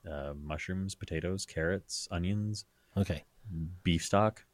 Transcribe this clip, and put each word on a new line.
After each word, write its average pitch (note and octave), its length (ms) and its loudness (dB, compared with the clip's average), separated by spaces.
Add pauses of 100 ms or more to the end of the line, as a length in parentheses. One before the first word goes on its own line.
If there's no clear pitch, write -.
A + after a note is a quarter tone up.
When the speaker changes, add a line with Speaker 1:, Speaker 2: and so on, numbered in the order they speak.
Speaker 1:
Uh, D2 320 -4
mushrooms, F#2 540 -4
potatoes, F2 500 -2
carrots, - 680 -2
onions. G#2 540 0 (300)
Speaker 2:
Okay. F#2 300 2 (580)
Speaker 1:
Beef E2+ 200 4
stock. G#2+ 500 4